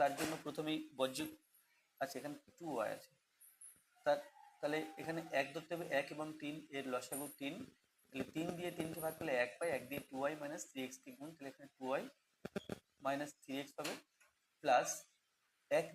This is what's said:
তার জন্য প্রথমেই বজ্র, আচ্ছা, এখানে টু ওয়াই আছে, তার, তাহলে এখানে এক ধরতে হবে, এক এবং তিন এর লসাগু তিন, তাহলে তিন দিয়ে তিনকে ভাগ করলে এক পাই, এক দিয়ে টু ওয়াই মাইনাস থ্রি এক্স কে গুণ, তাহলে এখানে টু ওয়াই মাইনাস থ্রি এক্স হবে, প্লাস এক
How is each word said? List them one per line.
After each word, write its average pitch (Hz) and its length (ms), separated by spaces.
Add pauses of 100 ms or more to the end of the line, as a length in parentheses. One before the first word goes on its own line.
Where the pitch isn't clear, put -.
তার 139 180
জন্য 160 140 (120)
প্রথমেই 156 340 (200)
বজ্র, 131 220 (800)
আচ্ছা, 135 180
এখানে 143 160 (220)
টু 170 160
ওয়াই 107 220
আছে, - 140 (960)
তার, - 120 (420)
তাহলে 151 180 (220)
এখানে 160 200 (200)
এক - 140
ধরতে 165 200
হবে, 165 120 (140)
এক 143 140
এবং 151 120 (160)
তিন 147 120 (220)
এর 139 80 (100)
লসাগু 139 320 (140)
তিন, 139 140 (520)
তাহলে 131 180 (100)
তিন 160 120 (100)
দিয়ে 175 220
তিনকে 160 260
ভাগ 160 140
করলে 160 140 (120)
এক - 140
পাই, 170 180
এক 123 140
দিয়ে 139 200
টু 135 100
ওয়াই 143 120 (100)
মাইনাস 143 260
থ্রি 135 180
এক্স 131 160
কে 139 160
গুণ, 143 160
তাহলে 139 180
এখানে 135 240
টু 131 140
ওয়াই 139 120 (1040)
মাইনাস 143 240 (100)
থ্রি - 200
এক্স 139 180
হবে, 156 160 (680)
প্লাস 131 260 (920)
এক 165 160